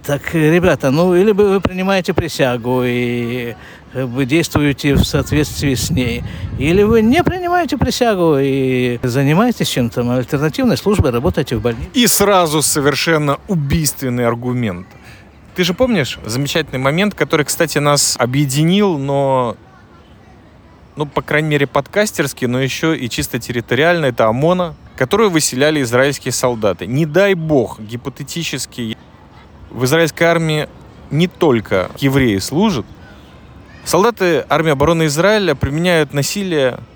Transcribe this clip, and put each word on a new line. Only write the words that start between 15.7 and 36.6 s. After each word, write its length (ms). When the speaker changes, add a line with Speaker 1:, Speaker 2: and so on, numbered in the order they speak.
Speaker 2:
помнишь 540
замечательный 540
момент, 340
который, 320
кстати, 320
нас 400
объединил, 800
но, 580
ну, 100
по 160
крайней 260
мере, 180
подкастерски, 760
но 160
ещё 320
и 160
чисто 300
территориально, 680
это 200
ОМОНа, 480
которую 340
выселяли 500
израильские 520
солдаты. 540
Не 200
дай 280
бог, 460
гипотетически, 1200
в 100
израильской 420
армии 420
не 180
только 720
евреи 400
служат. 480
Солдаты 640
армии 220
обороны 360
Израиля 480
применяют 600
насилие. 640